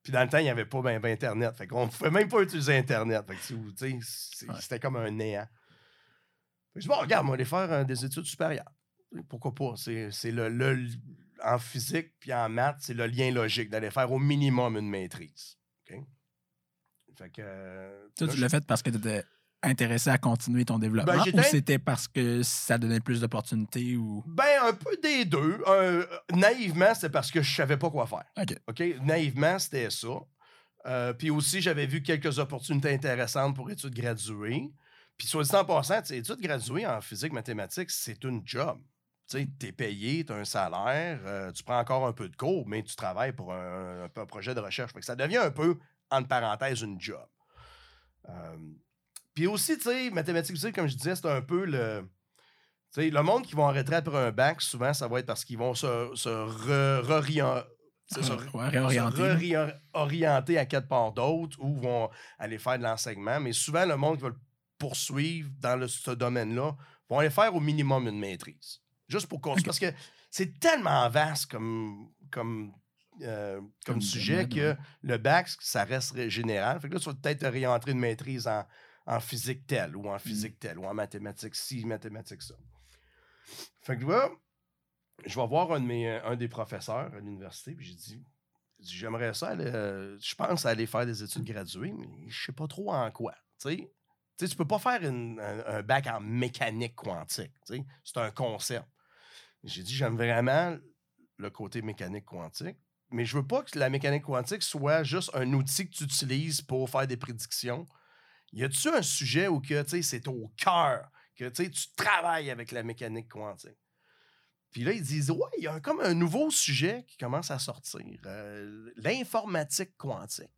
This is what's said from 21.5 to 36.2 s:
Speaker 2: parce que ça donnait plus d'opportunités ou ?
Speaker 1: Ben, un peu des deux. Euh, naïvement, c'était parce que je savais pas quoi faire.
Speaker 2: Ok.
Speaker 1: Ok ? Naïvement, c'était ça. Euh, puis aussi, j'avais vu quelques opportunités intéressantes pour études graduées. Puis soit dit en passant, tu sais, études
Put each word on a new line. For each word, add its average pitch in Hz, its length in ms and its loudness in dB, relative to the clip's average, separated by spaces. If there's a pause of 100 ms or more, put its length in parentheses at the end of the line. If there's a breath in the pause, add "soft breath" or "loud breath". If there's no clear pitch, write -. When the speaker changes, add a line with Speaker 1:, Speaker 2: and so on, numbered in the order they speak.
Speaker 2:
parce - 300 0
que 120 340 2
ça - 340 2
donnait 113 220 4
plus 117 220 0
d'opportunités 117 720 0
ou ? 107 320 -2
Speaker 1:
Ben, 269 360 6
un 226 100 6
peu - 280 -2
des 285 240 4
deux. 160 420 2
Euh, 185 380 8 (280)
naïvement, 196 600 6
c'était 170 180 0
parce 147 200 2
que 160 100 4
je 139 140 2
savais 143 220 4
pas 160 120 0
quoi 143 180 0
faire. - 180 -6 (120)
Speaker 2:
Ok. 196 200 -2 (100)
Speaker 1:
Ok ? 117 160 -4 (200)
Naïvement, 151 560 4
c'était 131 300 -2
ça. - 300 -6 (680 soft breath)
Euh, 123 280 0
puis 151 160 0
aussi, 151 320 2
j'avais 156 240 4
vu 143 180 0
quelques 147 360 2
opportunités 143 540 0
intéressantes 135 600 0
pour 127 160 -8
études 135 240 -8
graduées. 117 720 -2 (480 soft breath)
Puis - 100 -6
soit 156 160 2
dit 143 120 2
en 196 80 8
passant, 175 380 2
tu - 80 -10
sais, 135 80 -4
études 220 240 -6